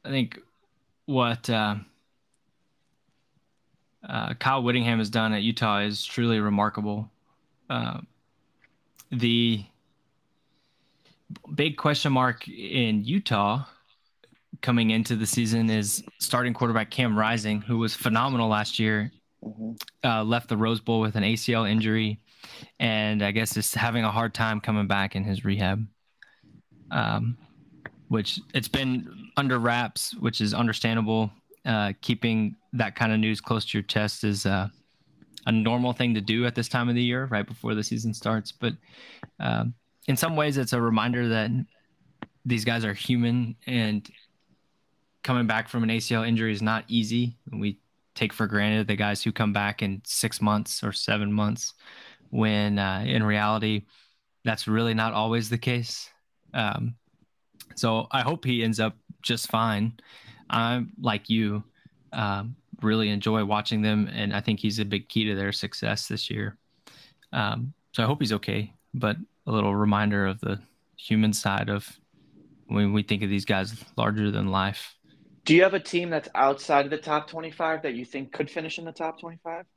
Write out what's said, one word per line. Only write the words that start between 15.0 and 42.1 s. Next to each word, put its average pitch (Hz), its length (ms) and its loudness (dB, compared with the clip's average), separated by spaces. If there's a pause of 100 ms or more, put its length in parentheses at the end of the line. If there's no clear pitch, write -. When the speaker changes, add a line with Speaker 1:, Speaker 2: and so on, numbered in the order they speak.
Speaker 1:
the 107 100 -2
season 113 440 2
is 104 340 0 (140)
starting 123 340 0
quarterback 113 380 0
Cam 113 280 2
Rising, 107 440 2
who 113 160 0
was 113 160 0
phenomenal 117 540 2
last 107 300 0
year, 107 320 2 (340)
Speaker 2:
Mm-hmm. 110 280 -10 (300)
Speaker 1:
uh, 113 220 2
left 117 240 0
the 113 80 0
Rose 110 240 2
Bowl 113 180 2
with 107 160 0
an 107 80 2
A 110 140 2
C 120 160 -2
L 113 140 2
injury, 110 520 2 (600)
and 107 420 2
I 101 80 2
guess 110 260 -2
is - 180 -2
having 117 280 0
a 110 80 2
hard 113 220 0
time 110 280 0
coming 104 260 0
back 98 280 0
in 98 80 -2
his 98 220 -2
rehab, 98 420 0 (1040)
um, 113 460 0 (720)
which 107 320 -2 (140)
it's 131 120 -2
been - 680 -4
under 131 220 2
wraps, 120 580 0
which 117 240 -2
is 104 140 2
understandable. 110 760 0 (360)
Uh, 104 340 0
keeping 110 560 0 (160)
that 113 240 -2
kind 110 160 2
of 110 80 4
news 110 220 0
close 110 240 0
to - 120 -2
your 98 60 -2
chest 107 400 -2
is, 104 220 0
uh, 98 220 0 (760)
a 117 80 2
normal 117 400 2
thing 120 220 0
to 104 80 0
do 113 240 2
at 117 80 -2
this 117 120 -2
time 120 220 0
of 120 60 0
the 123 80 2
year, 127 240 0
right 104 200 -2
before 113 280 -4
the 107 100 -2
season 113 300 -4
starts. 110 360 -2
But, 117 220 -4 (680)
uh, 58 280 0 (420)
in 135 80 2
some 165 180 0
ways, 151 220 2
it's 127 160 0
a 120 80 2
reminder 117 480 2
that 113 220 0 (960)